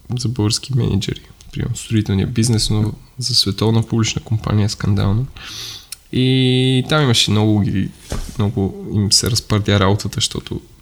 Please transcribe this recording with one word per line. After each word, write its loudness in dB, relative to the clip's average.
за -2
български -2
мениджъри, 0
примерно -4
строителния 0
бизнес, 2
но 0
за -4
световна 2
публична -2
компания 0
е 0
скандално. 0
И 2
там 2
имаше 2
много 4
ги, 0
много -2
им 0
се 2
разпърдя 0
работата, 0
защото -6